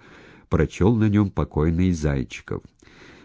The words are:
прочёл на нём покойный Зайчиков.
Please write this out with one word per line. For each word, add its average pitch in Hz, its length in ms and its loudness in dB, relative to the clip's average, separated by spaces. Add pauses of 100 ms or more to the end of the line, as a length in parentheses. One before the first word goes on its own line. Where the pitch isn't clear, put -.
(480)
прочёл 87 480 0
на 107 140 2
нём 101 200 2
покойный 82 600 0
Зайчиков. 69 720 -6 (640)